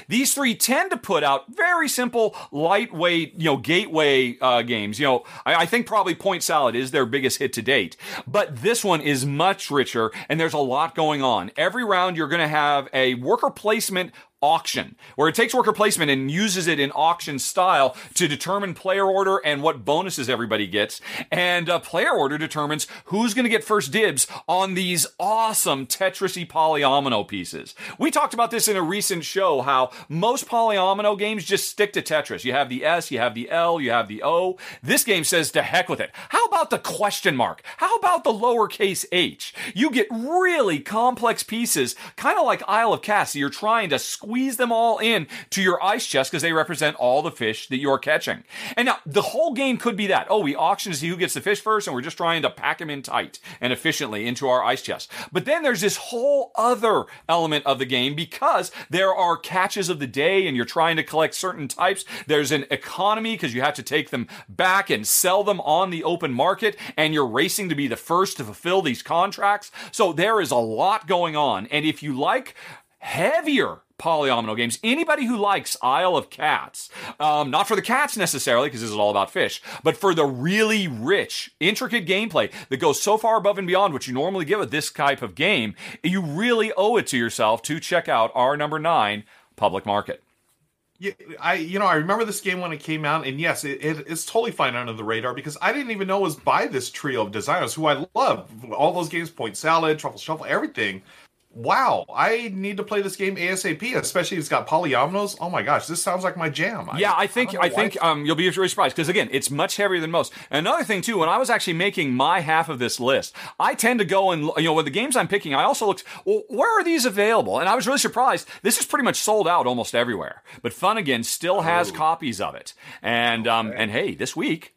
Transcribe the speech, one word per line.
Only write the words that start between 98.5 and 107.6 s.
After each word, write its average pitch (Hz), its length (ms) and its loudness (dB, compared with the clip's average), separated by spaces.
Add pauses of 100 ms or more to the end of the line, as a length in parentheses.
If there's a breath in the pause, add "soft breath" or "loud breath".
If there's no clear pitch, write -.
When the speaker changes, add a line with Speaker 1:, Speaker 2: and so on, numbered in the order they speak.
Speaker 2:
All 156 200 2
those 170 160 -4
games, 165 220 -4
Point 110 260 -8
Salad, 160 420 2
Truffle - 220 -8
Shuffle, 156 280 -8
everything. 131 540 -2 (520 loud breath)
Wow, 143 540 0
I 226 460 0
need 190 240 -6
to 202 40 -6
play 202 200 -2
this 190 120 -4
game 196 220 -4
A 170 120 -2
S 185 180 -2
A 165 80 0
P, 240 180 -6
especially 180 460 -2
if - 20 -2
it's 143 80 -8
got 120 180 0
polyominoes. 156 720 0
Oh 175 120 -6
my 147 100 -2
gosh, 123 260 0
this 170 160 -4
sounds 185 220 -2
like 180 100 -2
my 165 140 -2
jam. 165 420 -4
I, - 80 -6
Speaker 1:
Yeah, 202 160 2
I 196 120 2
think, 247 240 -2
Speaker 2:
I - 20 -6
don't - 80 -4